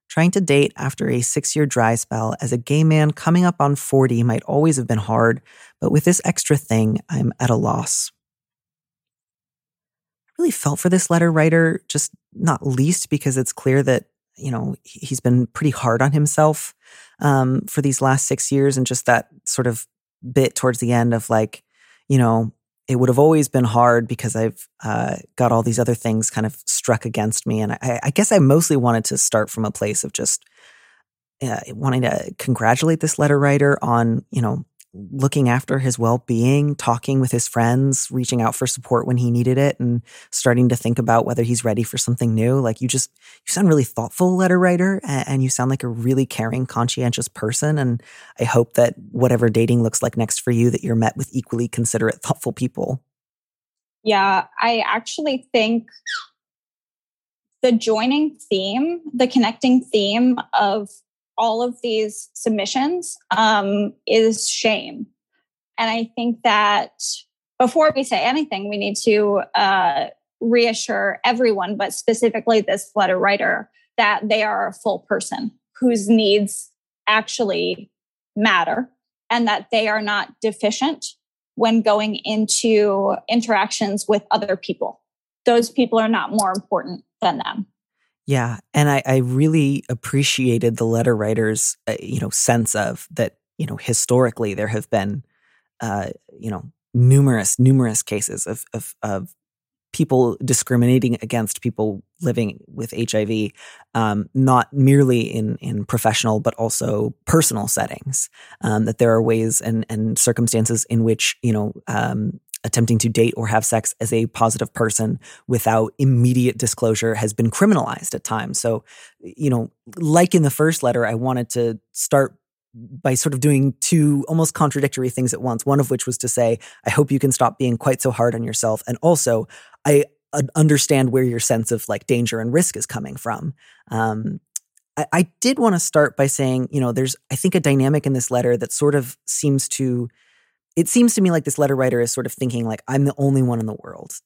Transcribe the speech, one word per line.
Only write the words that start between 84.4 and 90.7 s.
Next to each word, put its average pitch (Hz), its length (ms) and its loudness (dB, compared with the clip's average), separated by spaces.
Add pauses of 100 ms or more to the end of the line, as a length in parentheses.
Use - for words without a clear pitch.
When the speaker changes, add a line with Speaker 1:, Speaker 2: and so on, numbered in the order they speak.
Speaker 2:
people. - 440 -8 (440)
Those 240 240 4
people 233 300 0
are 220 100 2
not 220 220 -2
more 196 200 -2
important 190 520 -6 (180)
than 170 160 0
them. - 300 -8 (640)
Speaker 1:
Yeah. 120 300 -2 (140)
And 147 160 4
I, 139 160 2
I 131 140 2
really 139 680 0
appreciated 123 880 0